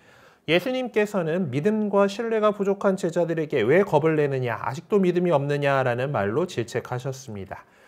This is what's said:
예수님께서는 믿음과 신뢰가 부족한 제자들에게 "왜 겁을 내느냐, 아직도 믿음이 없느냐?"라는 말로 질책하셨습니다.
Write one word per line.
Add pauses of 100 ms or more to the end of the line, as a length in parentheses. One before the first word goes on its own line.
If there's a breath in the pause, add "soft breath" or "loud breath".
(460 soft breath)
예수님께서는
믿음과
신뢰가
부족한
제자들에게
"왜
겁을
내느냐,
아직도
믿음이
없느냐?"라는
말로
질책하셨습니다. (240 loud breath)